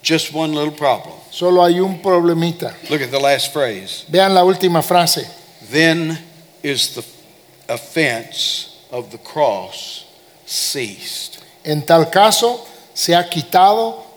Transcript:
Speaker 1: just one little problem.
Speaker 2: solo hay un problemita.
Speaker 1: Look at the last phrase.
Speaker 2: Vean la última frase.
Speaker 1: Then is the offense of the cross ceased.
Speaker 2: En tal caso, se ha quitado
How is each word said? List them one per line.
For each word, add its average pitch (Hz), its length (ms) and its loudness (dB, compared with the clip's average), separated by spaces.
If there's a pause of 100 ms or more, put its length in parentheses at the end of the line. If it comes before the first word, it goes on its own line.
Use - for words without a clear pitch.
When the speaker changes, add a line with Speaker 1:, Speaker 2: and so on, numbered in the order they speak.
Speaker 1:
just 156 300 -2
one 156 220 -4
little 151 180 -2
problem. 139 420 -2 (160)
Speaker 2:
solo 180 340 4
hay 175 160 2
un 190 200 -2
problemita. 170 720 0 (160)
Speaker 1:
Look 151 140 -2
at 123 80 -8
the 139 100 -2
last 139 320 0
phrase. 113 560 -6
Speaker 2:
Vean 190 260 4
la 180 100 6
última 180 400 2
frase. 165 420 2 (440)
Speaker 1:
Then 160 480 2 (440)
is 139 320 -4
the 120 80 -12 (680)
offense - 1000 -4 (240)
of 123 180 -10
the 117 80 -18
cross - 840 -4 (420)
ceased. - 960 -8 (240)
Speaker 2:
En 151 220 -4
tal 165 240 4
caso, 220 560 2 (280)
se - 200 0
ha 175 140 0
quitado 208 760 2 (120)